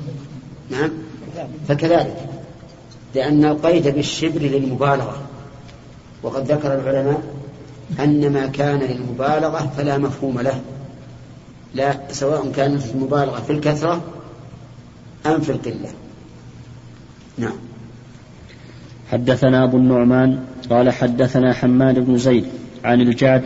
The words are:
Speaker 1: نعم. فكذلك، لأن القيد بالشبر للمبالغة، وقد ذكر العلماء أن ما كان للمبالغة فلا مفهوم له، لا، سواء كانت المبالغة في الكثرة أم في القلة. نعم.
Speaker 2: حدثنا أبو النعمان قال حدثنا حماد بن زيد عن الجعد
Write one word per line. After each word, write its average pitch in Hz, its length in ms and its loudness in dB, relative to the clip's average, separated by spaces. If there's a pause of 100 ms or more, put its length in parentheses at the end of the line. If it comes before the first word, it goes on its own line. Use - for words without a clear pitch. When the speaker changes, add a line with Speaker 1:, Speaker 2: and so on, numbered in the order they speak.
(720)
Speaker 1:
نعم. 147 200 0 (800)
فكذلك، 147 480 2 (960)
لأن 147 300 4
القيد 151 440 2
بالشبر 151 520 -2
للمبالغة، 131 840 0 (1000)
وقد 131 300 -2
ذكر 147 220 0
العلماء 135 480 0 (760)
أن 147 340 4
ما 135 140 0
كان 143 320 0
للمبالغة 135 1000 -2
فلا 143 220 0
مفهوم 135 420 -2
له، 131 200 -2 (1120)
لا، 135 260 -2 (120)
سواء 139 400 -2
كانت 143 300 0 (120)
المبالغة 135 460 0
في 143 120 -4
الكثرة 151 480 -2 (1300)
أم 156 140 2
في 139 120 -2
القلة. 113 380 -8 (1500)
نعم. 107 180 -4 (1600)
Speaker 2:
حدثنا 127 520 4
أبو 127 120 2
النعمان 127 680 4 (260)
قال 123 200 6
حدثنا 127 640 2
حماد 127 460 4
بن 123 200 2
زيد 120 280 4 (380)
عن 123 160 6
الجعد 127 460 4